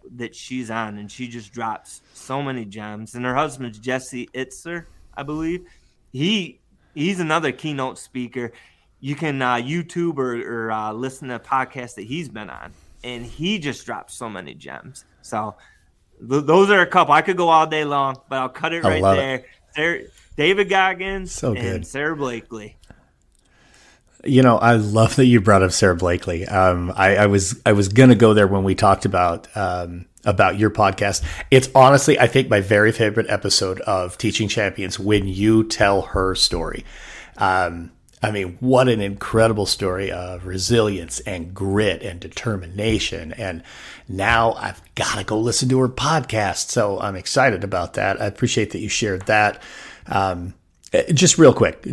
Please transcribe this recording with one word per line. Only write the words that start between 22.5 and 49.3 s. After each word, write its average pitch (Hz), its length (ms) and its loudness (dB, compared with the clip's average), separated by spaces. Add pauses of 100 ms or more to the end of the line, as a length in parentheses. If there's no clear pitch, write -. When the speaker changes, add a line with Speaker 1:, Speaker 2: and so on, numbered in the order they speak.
Speaker 2:
You 131 200 4
know, 120 160 6
I 117 160 6
love 110 420 2
that 135 80 6
you 120 160 8
brought 98 220 6
up 90 100 2
Sarah 92 240 4
Blakely. 87 500 -2
Um, 90 480 2
I, 95 220 4
I 104 100 4
was, 101 380 2
I 113 80 6
was 101 160 4
gonna 123 260 8
go 107 200 8
there 104 120 6
when 95 180 0
we 98 100 2
talked 98 320 2
about, 90 500 0
um, 90 480 -6 (220)
about 95 320 2
your 104 100 4
podcast. 101 560 0 (260)
It's 131 240 6
honestly, 135 440 6
I 123 80 6
think, 127 240 2
my 104 100 4
very 104 320 4
favorite 110 380 -2
episode 98 500 -2
of 92 380 -4
Teaching 104 300 -2
Champions 98 500 -4
when 98 280 0
you 107 380 2
tell 101 380 0
her 95 320 -2
story. 82 500 -4 (540)
Um, 87 540 -2 (300)
I 107 100 0
mean, 92 280 -6
what 127 260 4
an 113 140 2
incredible 104 640 0
story 95 480 -4
of 90 320 -12
resilience 95 760 -2
and 90 340 -10
grit 98 480 0
and 90 180 -10
determination. 92 1120 -6
And 92 300 -10 (440)
now 113 460 2
I've - 300 -10 (120)
gotta - 300 -4
go 110 160 -2
listen 120 300 0
to 131 100 2
her 127 80 2
podcast. 123 800 -2
So 101 320 -2
I'm 101 160 -6
excited 104 480 0
about 90 300 -4
that. 98 260 -2
I 107 60 -4
appreciate 107 460 -2
that 90 80 -8
you 104 100 -6
shared 95 340 -4
that. 104 380 2 (440)